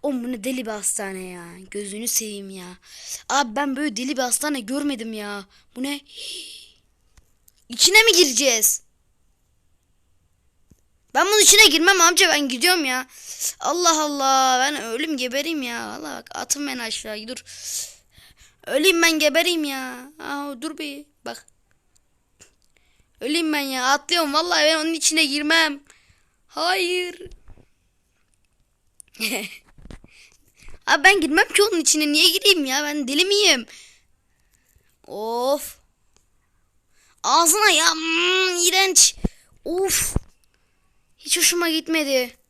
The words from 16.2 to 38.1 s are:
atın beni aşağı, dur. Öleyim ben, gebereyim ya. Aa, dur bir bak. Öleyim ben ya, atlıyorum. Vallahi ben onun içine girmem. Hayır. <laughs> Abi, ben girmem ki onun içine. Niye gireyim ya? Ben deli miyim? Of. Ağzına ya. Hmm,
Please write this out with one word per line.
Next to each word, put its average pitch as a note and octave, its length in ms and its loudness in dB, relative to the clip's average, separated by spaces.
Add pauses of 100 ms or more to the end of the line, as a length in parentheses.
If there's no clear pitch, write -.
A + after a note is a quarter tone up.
atın C#4+ 320 -6
beni B3+ 140 -6
aşağı, A3 460 -10
dur. B3 160 -14 (1200)
Öleyim E4+ 340 2
ben, E4 180 2
gebereyim D#4+ 440 0
ya. C4 560 -10
Aa, C#4+ 420 -10
dur D#4 160 -10
bir D4 280 -12 (200)
bak. A#3 220 -14 (1700)
Öleyim D#4 320 -2
ben D4 60 -2
ya, C4 260 -4
atlıyorum. C#4+ 480 0
Vallahi D#4+ 320 2
ben D#4+ 100 4
onun D#4+ 180 -2
içine D#4 320 2
girmem. D4 580 0 (640)
Hayır. F4+ 840 -4 (1900)
<laughs> G3+ 300 -6 (1400)
Abi, C#4+ 160 2
ben F#4+ 180 6
girmem E4 260 2
ki - 160 2
onun G4 180 0
içine. D4+ 300 0
Niye D#4+ 180 4
gireyim F4+ 360 2
ya? C4+ 180 -2
Ben D4 240 -4
deli D4 180 2
miyim? F#4+ 400 2 (1400)
Of. A#3+ 720 -4 (1500)
Ağzına E4+ 460 4
ya. E4 240 2
Hmm, F4 640 0